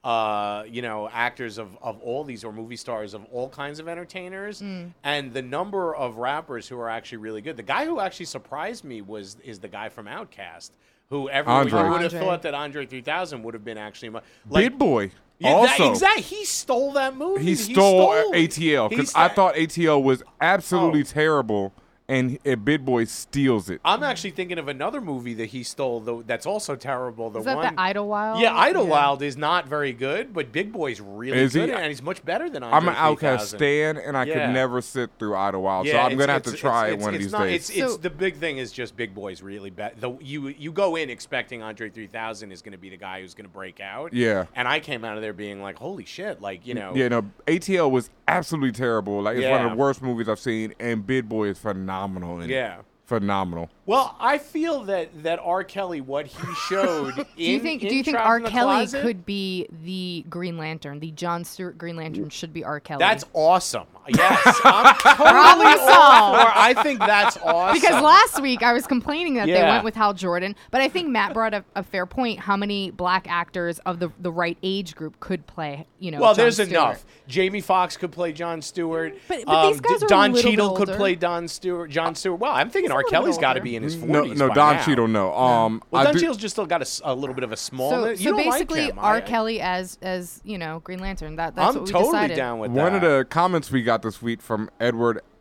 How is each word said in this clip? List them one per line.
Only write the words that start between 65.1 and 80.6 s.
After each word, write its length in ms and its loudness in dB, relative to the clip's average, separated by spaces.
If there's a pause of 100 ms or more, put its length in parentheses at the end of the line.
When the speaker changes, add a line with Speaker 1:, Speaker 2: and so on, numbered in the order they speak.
Speaker 2:
Problem 360 12
Speaker 1:
all 120 10
Speaker 2:
solved. 640 10
Speaker 1:
for 60 8
it. 80 4
I 260 6
think 180 0
that's 380 4
awesome. 420 2
Speaker 2:
Because 220 6
last 400 8
week 220 0
I 80 6
was 160 0
complaining 460 -2
that 120 0
they 80 2
Speaker 1:
Yeah. 160 6
Speaker 2:
went 140 4
with 100 -4
Hal 200 2
Jordan, 420 -4 (160)
but 80 2
I 80 2
think 200 -4
Matt 240 0
brought 220 -2
up 100 -6 (120)
a 80 -4
fair 220 -6
point. 340 -4
How 160 0
many 340 -4
black 380 -2
actors 520 -4
of 200 -6
the, 100 -4 (100)
the 120 -6
right 320 -4
age 320 -4
group 240 -12
could 260 -8
play, 400 -12 (140)
you 100 -8
know, 100 -6
Speaker 1:
Well, 140 8
Speaker 2:
John 100 4
Speaker 1:
there's 100 4
Speaker 2:
Stewart? 160 0
Speaker 1:
enough. 340 0 (240)
Jamie 320 -2
Foxx 360 0
could 160 -6
play 200 -6
John 300 -8
Stewart. 520 -6 (140)
Speaker 2:
But, 180 -6
but 220 6
these 100 4
Speaker 1:
Um, 40 -12
Speaker 2:
guys 180 2
Speaker 1:
D-, 40 0
Speaker 2:
are 20 0
a 20 0
Speaker 1:
Don 240 6
Speaker 2:
little 180 4
Speaker 1:
Cheadle 200 4